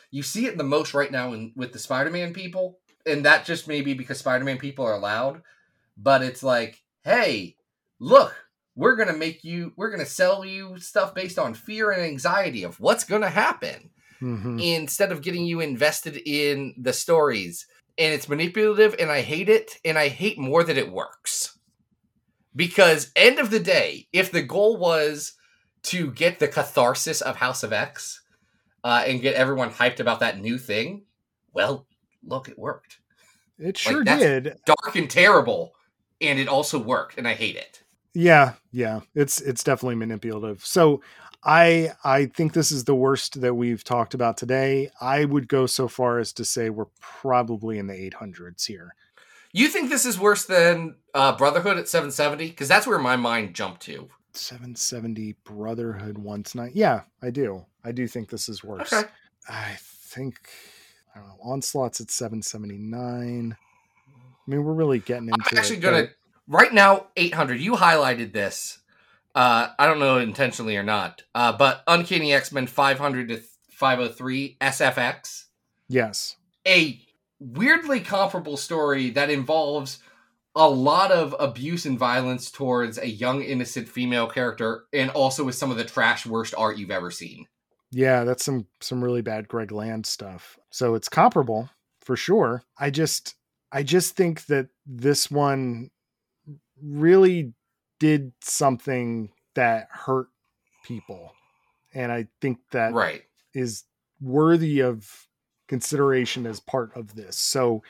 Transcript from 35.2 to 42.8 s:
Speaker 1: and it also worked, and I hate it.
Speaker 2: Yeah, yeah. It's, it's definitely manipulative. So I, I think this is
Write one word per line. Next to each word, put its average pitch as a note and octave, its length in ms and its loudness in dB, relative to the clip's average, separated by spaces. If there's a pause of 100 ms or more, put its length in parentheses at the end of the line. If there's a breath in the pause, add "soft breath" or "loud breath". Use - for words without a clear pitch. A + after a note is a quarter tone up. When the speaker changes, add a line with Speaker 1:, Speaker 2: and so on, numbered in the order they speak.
Speaker 1:
and C#3+ 180 0
it C3 80 -2
also C#3+ 320 0
worked, A2+ 380 -4
and B2 100 -6
I A2 60 0
hate G#2+ 240 -6
it. - 260 -18 (300)
Speaker 2:
Yeah, D#3 400 8 (180)
yeah. A2 300 -4 (120)
It's, C#3+ 280 0
it's C3+ 220 -6
definitely B2+ 320 -2
manipulative. A2 720 -8
So D#3 360 4 (420 loud breath)
I, E3 480 6 (120)
I C#3 220 4
think D#3 260 -2
this D#3 180 2
is C3+ 140 -4